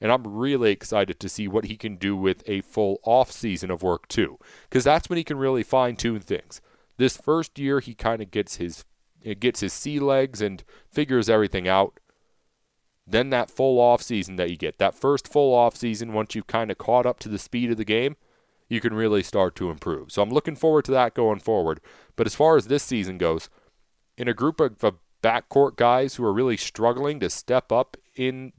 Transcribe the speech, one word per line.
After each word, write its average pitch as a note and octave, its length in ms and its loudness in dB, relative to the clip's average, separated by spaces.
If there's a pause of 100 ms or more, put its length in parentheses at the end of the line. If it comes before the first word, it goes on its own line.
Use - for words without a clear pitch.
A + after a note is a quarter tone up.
And A2 100 0
I'm B2 160 2
really A#2 460 0
excited G2 480 -2
to G2 80 -8
see G#2 180 -8
what G#2+ 200 -2
he A2 100 -12
can G#2 200 -10
do G2 200 -4
with F#2+ 300 0
a G2 160 -4
full G2 420 -4
off B2 260 2
season F#2 400 -6
of F2+ 120 -6
work F2 260 -2
too, C#2+ 300 -2 (320)
'cause C3 140 0
that's D3+ 240 2
when F3+ 80 -4
he E3+ 80 -4
can C#3+ 140 -6
really C3 240 0
fine B2 320 0
tune A2+ 260 -4
things. - 400 -8 (360)
This B2+ 200 2
first D#3+ 420 -4
year, C#3 220 -2
he A#2+ 140 -10
kinda A2+ 300 -4
gets G2+ 320 -6
his, F2 280 -10 (380)
it G#2 160 -10
gets A#2 220 0
his F#2+ 120 -4
sea D3 280 -6
legs C3+ 400 0
and G2 240 -4 (260)
figures C3 380 2
everything G2 400 2
out. F#2+ 320 2 (1040)
Then A#2 240 0
that A#2+ 200 0
full C3 300 2
off A#2+ 220 4
season F#2+ 340 -6
that F2 140 -2
you F2 60 -8
get, D#2 220 -6
that G2 160 2
first C#3 320 -2
full C#3 260 2
off A#2+ 240 4
season, A2+ 360 -6
once G#2+ 220 -4
you've A2 120 -8
kinda A2+ 300 -4
caught B2 300 2
up B2 140 -2
to - 80 -14
the G2+ 100 -6
speed A#2+ 340 -4
of A2 40 -2
the A2 80 -4
game, A#2+ 320 0 (520)
you A#2 120 -2
can A2 140 -2
really G#2+ 280 2
start F#2+ 340 0
to F2+ 140 -4
improve. D2+ 420 -8
So - 100 2
I'm G#2 80 -2
looking D3+ 240 0
forward D#3 300 2
to C3 80 -4
that B2 220 2
going G#2+ 260 0
forward. E2 400 0 (340)
But A2+ 120 0
as - 100 -6
far D#3+ 200 6
as G#2+ 120 0
this C#3 160 0
season F#2+ 340 -4
goes, E2 320 -2 (640)
in B2 120 -6
a A#2 60 0
group D#3 260 0
of, B2 240 0
of F#2 140 0 (260)
backcourt A#2+ 520 2
guys B2+ 380 2
who B2 100 -4
are G#2 80 2
really A#2 240 0
struggling C3 640 -2
to F2+ 80 0
step - 440 -2
up B2 240 0 (180)
in C3 440 -6